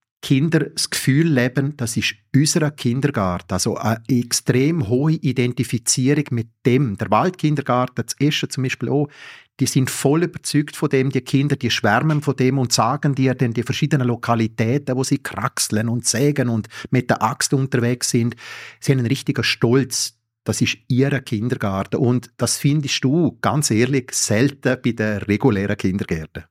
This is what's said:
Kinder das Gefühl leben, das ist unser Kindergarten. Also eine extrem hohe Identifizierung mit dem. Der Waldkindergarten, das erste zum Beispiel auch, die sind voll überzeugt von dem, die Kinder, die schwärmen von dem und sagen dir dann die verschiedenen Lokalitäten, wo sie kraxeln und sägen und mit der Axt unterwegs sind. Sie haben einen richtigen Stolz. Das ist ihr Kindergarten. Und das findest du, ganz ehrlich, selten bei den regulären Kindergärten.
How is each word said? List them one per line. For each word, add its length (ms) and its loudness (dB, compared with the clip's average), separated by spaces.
Kinder 500 2
das 200 -6
Gefühl 380 2
leben, 480 0
das 200 -6
ist 200 -2
unser 380 2
Kindergarten. 800 -2
Also 240 -2
eine 320 -2
extrem 800 0
hohe 240 2
Identifizierung 1200 0
mit 160 -4
dem. 300 2
Der 140 -6
Waldkindergarten, 920 0
das 140 -8
erste 300 0
zum 160 -4
Beispiel 240 -4
auch, 200 0
die 60 2
sind 240 0
voll 340 2
überzeugt 520 -2
von 120 -2
dem, 220 2
die 100 -2
Kinder, 360 0
die 140 -2
schwärmen 500 2
von 160 -2
dem 220 2
und 140 0
sagen 420 2
dir 200 2
dann 180 0
die 100 -4
verschiedenen 460 0
Lokalitäten, 880 0
wo 80 0
sie 140 0
kraxeln 720 -2
und 160 -2
sägen 440 0
und 200 -2
mit 200 2
der 120 2
Axt 320 -2
unterwegs 560 0
sind. 240 0
Sie 120 0
haben 60 4
einen 100 0
richtigen 360 -2
Stolz. 720 0
Das 160 -2
ist 180 -2
ihr 220 2
Kindergarten. 800 -4
Und 400 0
das 200 -2
findest 460 0
du, 360 2
ganz 300 0
ehrlich, 440 0
selten 680 0
bei 100 0
den 260 -2
regulären 580 0
Kindergärten. 760 -4